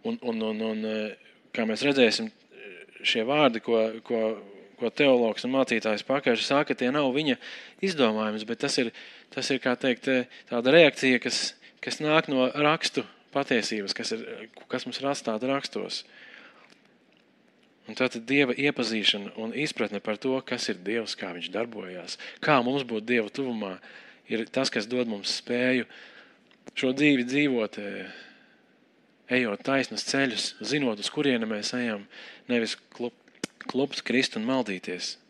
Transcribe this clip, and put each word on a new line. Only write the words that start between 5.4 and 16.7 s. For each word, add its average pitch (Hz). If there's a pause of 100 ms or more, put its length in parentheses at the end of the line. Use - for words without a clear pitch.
un 127
mācītājs 110
Pakaļs 131
saka, 139
tie 123
nav 143
viņa 143 (480)
izdomājums, 110
bet 117
tas 143
ir, 117 (420)
tas 131
ir, 135
kā 127
teikt, 123
eh, 127 (120)
tāda 120
reakcija, 135
kas, - (300)
kas -
nāk 151
no 131
rakstu 147 (300)
patiesības, 110
kas 117
ir, 113 (460)
kas 127
mums 123
ir 135
atstāta 123
rakstos. 107 (1800)